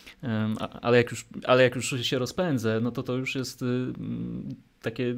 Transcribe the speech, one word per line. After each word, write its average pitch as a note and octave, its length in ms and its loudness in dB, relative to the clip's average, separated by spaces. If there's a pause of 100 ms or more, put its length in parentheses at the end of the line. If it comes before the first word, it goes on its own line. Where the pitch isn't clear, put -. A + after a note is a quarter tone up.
(220)
Em, A2 380 0
a-, - 200 -6
ale A#2+ 160 6
jak A#2+ 140 6
już, - 160 -10 (180)
ale B2+ 180 6
jak B2 140 6
już A#2+ 260 -4
się C3 160 0
rozpędzę, B2 640 0
no B2 80 0
to B2 120 -4
to B2+ 140 -2
już C3 180 -4
jest, C3 280 -6
y, - 20 -2
mm, B2 880 -4 (280)
takie B2 360 -2